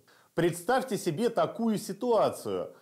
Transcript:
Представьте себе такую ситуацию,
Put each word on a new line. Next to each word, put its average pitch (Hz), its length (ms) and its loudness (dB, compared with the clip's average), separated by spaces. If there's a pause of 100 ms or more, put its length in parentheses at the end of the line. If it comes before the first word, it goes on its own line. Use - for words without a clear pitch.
(360)
Представьте 180 640 0
себе 185 320 -2
такую 214 480 0
ситуацию, 139 1040 0